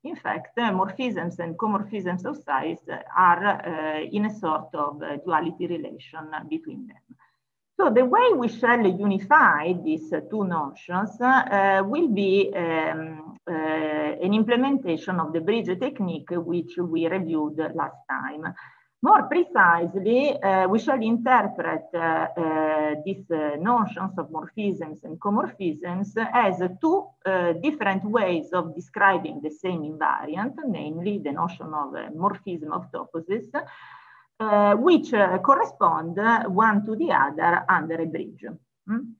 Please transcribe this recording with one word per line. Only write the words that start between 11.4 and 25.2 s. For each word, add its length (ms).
will 240
be, 480
um, 800
uh, 60
an 800
implementation 880
of 140
the 60
bridge 380
technique, 520
which 480
we 280
reviewed 520
last 240
time. 460
More 220
precisely, 1160
uh, 240
we 120
shall 220
interpret, 840
uh, 40
uh, 960
these, 260
uh, 300
notions 580
of 120
morphisms 760
and 160